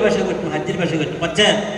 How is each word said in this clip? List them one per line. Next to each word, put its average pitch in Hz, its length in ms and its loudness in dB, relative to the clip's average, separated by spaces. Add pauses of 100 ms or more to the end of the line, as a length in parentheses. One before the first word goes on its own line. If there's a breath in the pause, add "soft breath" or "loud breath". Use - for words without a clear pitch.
പിശക് 196 240 4
പറ്റും, 175 260 -2
ഹജ്ജിൽ - 260 -2
പിശക് 165 220 0
പറ്റും, - 220 -4
പക്ഷേ 196 220 -2 (300)